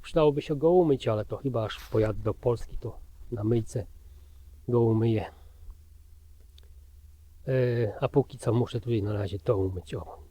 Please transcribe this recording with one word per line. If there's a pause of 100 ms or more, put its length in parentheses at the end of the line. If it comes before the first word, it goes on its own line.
Przydałoby
się
go
umyć,
ale
to
chyba
aż
pojadę
do
Polski,
to (320)
na
myjce (840)
go
umyję. (2250)
E,
a
póki
co
muszę
tutaj
na
razie
to
umyć.
O. (120)